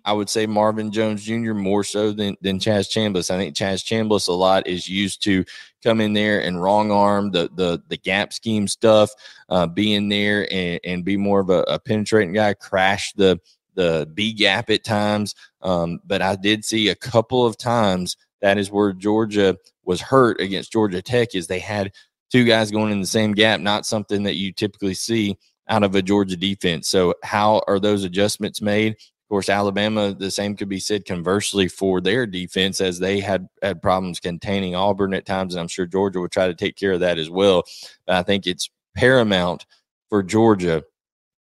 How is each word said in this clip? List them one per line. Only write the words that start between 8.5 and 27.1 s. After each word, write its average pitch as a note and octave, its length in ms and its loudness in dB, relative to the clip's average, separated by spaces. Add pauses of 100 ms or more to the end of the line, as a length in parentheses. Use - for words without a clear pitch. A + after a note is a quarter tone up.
stuff, A2 440 4 (360)
uh, F2+ 180 0
be G2+ 280 0
in G#2 160 0
there G#2 420 0
and, F2+ 320 -4
and F2+ 220 -6
be G2 100 0
more G2+ 240 2
of F#2+ 100 -2
a, F2 120 4
a D#2 180 0
penetrating G#2+ 540 0
guy, G#2+ 200 2
crash F#2+ 600 0
the, F#2 260 4 (360)
the D#2+ 380 0
B G#2+ 200 -4
gap G#2 360 2
at G#2 140 2
times. G#2 520 0 (260)
Um, F2 440 -2
but F#2 160 -2
I F#2+ 140 0
did G#2 300 -2
see A2 240 0
a F2+ 60 0
couple B2 500 0
of A2+ 120 0
times G2+ 600 0 (240)
that G2+ 160 4
is G2 140 -2
where G2+ 200 2
Georgia G2+ 680 2 (280)
was F2+ 160 -2
hurt B2+ 400 4
against F#2+ 300 -6
Georgia G2+ 300 0
Tech, A#2 320 -2
is F2 140 -4
they F#2 120 -4
had G2 340 -6 (360)
two B2 140 4
guys A2 280 4
going G#2+ 200 0
in G2+ 80 -2
the F#2 80 -4
same G#2+ 240 0
gap, G#2 300 4
not G#2 240 -2
something G#2 380 -4
that G2 120 -4
you F#2+ 160 -6
typically G2 420 -4
see G#2 440 -2 (320)
out G#2+ 140 2
of G2 120 2
a G2 60 4
Georgia F#2+ 340 0
defense. F2 540 -2
So F2+ 240 2 (100)